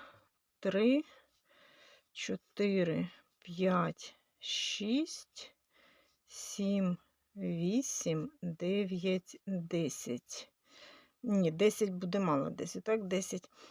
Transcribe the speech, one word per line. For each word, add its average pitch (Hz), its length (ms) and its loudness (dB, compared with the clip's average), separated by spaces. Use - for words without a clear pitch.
три, 220 460 4
чотири, 185 960 0
п'ять, 180 800 0
шість, - 1160 -4
сім, 196 720 -2
вісім, 180 960 -2
дев'ять, 185 1040 -2
десять. 165 1080 -4
Ні, 196 280 4
десять 202 400 4
буде 185 300 -2
мало, 147 300 2
десять, - 340 -8
так, 220 200 0
десять, 185 460 -4